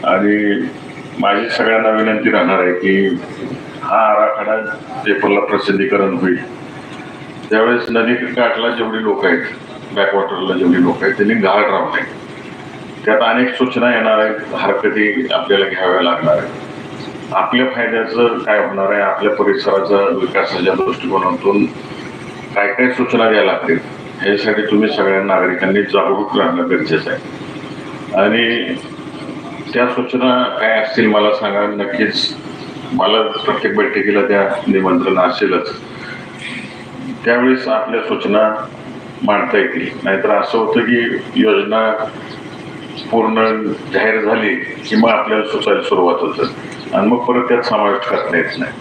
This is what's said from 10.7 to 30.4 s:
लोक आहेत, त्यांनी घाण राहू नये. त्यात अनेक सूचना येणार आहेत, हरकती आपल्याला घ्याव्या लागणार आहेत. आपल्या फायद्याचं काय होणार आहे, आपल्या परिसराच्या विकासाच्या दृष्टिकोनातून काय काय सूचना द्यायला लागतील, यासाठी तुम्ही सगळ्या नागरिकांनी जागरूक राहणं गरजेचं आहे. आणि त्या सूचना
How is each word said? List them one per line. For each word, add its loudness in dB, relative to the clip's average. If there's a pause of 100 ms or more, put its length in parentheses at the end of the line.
लोक 2
आहेत, 0
त्यांनी 2
घाण 2
राहू 0
नये. -4 (1000)
त्यात 4
अनेक 2
सूचना 2
येणार 2
आहेत, 2 (200)
हरकती 0
आपल्याला 2
घ्याव्या 0
लागणार 2
आहेत. -2 (840)
आपल्या 2
फायद्याचं 0
काय 2
होणार 0
आहे, 2
आपल्या 0
परिसराच्या 2
विकासाच्या 0
दृष्टिकोनातून 0 (880)
काय 2
काय 2
सूचना 2
द्यायला 4
लागतील, -2 (300)
यासाठी 2
तुम्ही 2
सगळ्या 2
नागरिकांनी 2
जागरूक 0
राहणं 0
गरजेचं 0
आहे. -4 (960)
आणि 2 (1000)
त्या 4
सूचना 0